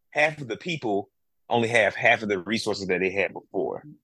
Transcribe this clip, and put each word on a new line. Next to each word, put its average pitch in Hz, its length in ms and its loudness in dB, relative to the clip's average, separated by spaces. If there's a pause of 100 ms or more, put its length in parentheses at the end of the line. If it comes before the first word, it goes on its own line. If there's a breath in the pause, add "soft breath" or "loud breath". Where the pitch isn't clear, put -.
(100)
half 151 300 2
of 131 80 -8
the 104 80 -4
people 117 540 -2 (380)
only 117 200 2
have 110 260 4
half 117 280 4
of 107 60 -4
the 101 100 0
resources 98 480 -4
that 90 140 0
they 92 100 2
had 92 220 -2
before. 65 520 -6 (200)